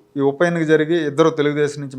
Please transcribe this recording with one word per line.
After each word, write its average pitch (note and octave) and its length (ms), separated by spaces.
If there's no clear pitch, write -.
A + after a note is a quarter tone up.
ఈ C#3 100
ఉప C#3 200
ఎన్నిక E3+ 220
జరిగి D#3 280
ఇద్దరు D3+ 300
తెలుగుదేశం D3 460
నుంచి C3 160